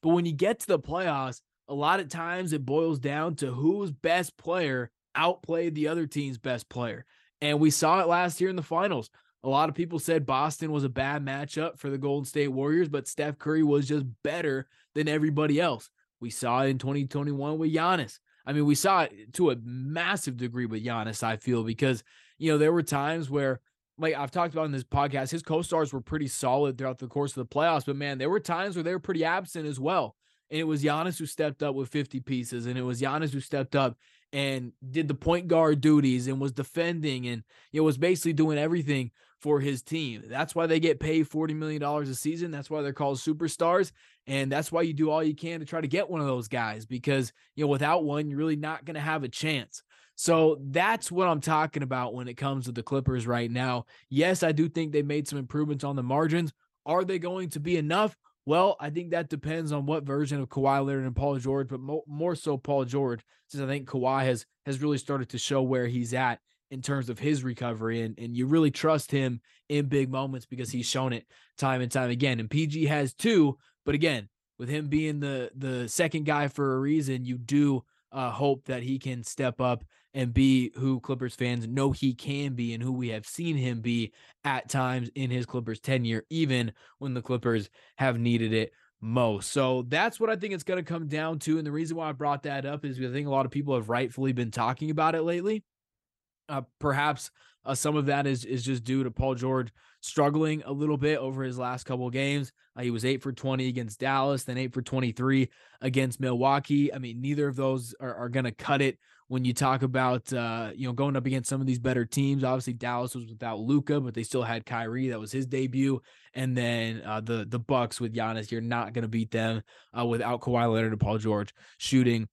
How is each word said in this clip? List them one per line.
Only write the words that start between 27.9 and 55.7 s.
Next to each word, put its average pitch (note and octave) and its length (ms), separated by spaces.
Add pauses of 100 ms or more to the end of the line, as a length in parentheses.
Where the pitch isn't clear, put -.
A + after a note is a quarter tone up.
man, C#3+ 220
there C3+ 120
were G3+ 100
times F3 360
where F3 80
they E3+ 100
were F#3 60
pretty E3 260
absent E3+ 420
as C#3 120
well. C#3+ 360 (340)
And D#3 100
it E3 60
was D3+ 180
Giannis D#3+ 360
who D#3+ 60
stepped D3 380
up C#3+ 120
with C3+ 140
fifty C3+ 320
pieces, B2 440
and B2 120
it B2+ 60
was B2 180
Giannis D3+ 320
who C#3 80
stepped C3+ 340
up C3 220 (340)
and C3+ 400 (180)
did D3+ 180
the D3 60
point F3 340
guard D#3+ 340
duties C3+ 460
and C3+ 120
was C3+ 140
defending D3+ 760
and, A#2 160 (280)
you D3+ 100
know, D#3 40
was D3 120
basically E3 360
doing D3+ 240
everything C#3+ 540 (280)
for D3 200
his C3+ 220
team. C3 440
That's B2+ 300
why E3 120
they D#3+ 120
get D#3 200
paid D#3 280
forty D#3 260
million D#3 280
dollars D3 280
a C3 60
season. E3 360
That's C#3+ 180
why D3+ 120
they're C#3 120
called C#3 240
superstars. E3 720 (340)
And C3+ 240
that's D3 220
why E3 120
you E3 100
do D#3 180
all D#3 100
you D3+ 140
can E3 240
to D#3 60
try D#3+ 160
to D3+ 60
get F3+ 220
one E3 120
of C#3+ 60
those B2 200
guys, A2 380
because, B2+ 480 (220)
you D3+ 100
know, - 20
without D3+ 380
one, D3 240
you're C#3+ 100
really D#3 160
not D3+ 300
gonna D3+ 160
have D#3 220
a B2+ 60
chance. D3 540 (320)
So D#3+ 440 (100)
that's F#3+ 420
what F3+ 160
I'm D#3 140
talking D#3 420
about B2+ 300
when B2 140
it B2 80
comes C#3 300
to B2 60
the A#2 120
Clippers C3 440
right A#2+ 240
now. B2 340 (240)
Yes, E3+ 340
I D#3+ 100
do D#3+ 160
think D#3+ 220
they D3 100
made D3 260
some C#3+ 120
improvements D3 440